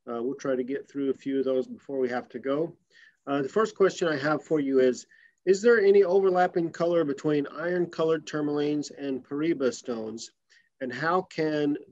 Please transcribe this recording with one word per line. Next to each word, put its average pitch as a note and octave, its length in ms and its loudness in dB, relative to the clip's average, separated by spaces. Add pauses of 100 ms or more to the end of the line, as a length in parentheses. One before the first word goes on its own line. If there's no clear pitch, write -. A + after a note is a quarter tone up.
(100)
uh, A#2+ 120 -6
we'll C#3 140 -4
try C3+ 200 -4
to B2+ 80 -2
get C#3 240 -8
through C#3 220 -4
a C3 40 -2
few C3+ 260 -4
of B2+ 40 -2
those C3 220 0
before C3 320 -10
we B2+ 100 0
have A#2+ 200 -6
to B2 100 -12
go. C#3+ 360 -4 (520)
Uh, C#3+ 160 -2
the C3+ 60 -4
first G#3+ 280 0
question F3+ 320 2
I D3+ 80 0
have D3 260 -2
for D#3 180 0
you C3+ 200 2
is, B2+ 260 2 (400)
is F#3+ 140 4
there A#3 200 6
any G3 240 6
overlapping F3+ 680 2
color E3+ 340 2
between C#3+ 440 0
iron-colored E3+ 800 -2
tourmalines D3 680 -2
and C3+ 280 -6
Paraiba C#3+ 480 -2
stones? A2+ 580 -10 (500)
And B2+ 120 -8
how E3 300 -2
can D3+ 540 -2 (160)